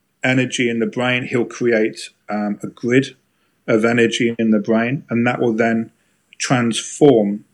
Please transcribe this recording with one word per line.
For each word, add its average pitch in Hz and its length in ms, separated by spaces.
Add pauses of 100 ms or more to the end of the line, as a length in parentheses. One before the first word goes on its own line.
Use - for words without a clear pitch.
(220)
energy 127 480
in 117 100
the 110 80
brain. 123 400
He'll 123 180
create, 110 640 (180)
um, 104 340
a 104 60
grid 127 480 (520)
of 113 180
energy 117 520
in 113 140
the 107 80
brain, 113 500
and 117 160
that 123 140
will 120 140
then 113 380 (480)
transform 117 1160